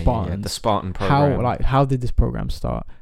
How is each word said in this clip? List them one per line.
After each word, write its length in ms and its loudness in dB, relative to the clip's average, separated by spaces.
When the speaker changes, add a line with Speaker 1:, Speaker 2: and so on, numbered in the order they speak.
Speaker 1:
Spartans. 420 0
Speaker 2:
the 60 -6
Spartan 480 -2
Speaker 1:
How, 100 -2
Speaker 2:
program. 180 0
Speaker 1:
like, 180 -2
how 240 4
did 160 0
this 100 0
program 400 0
start? 340 -4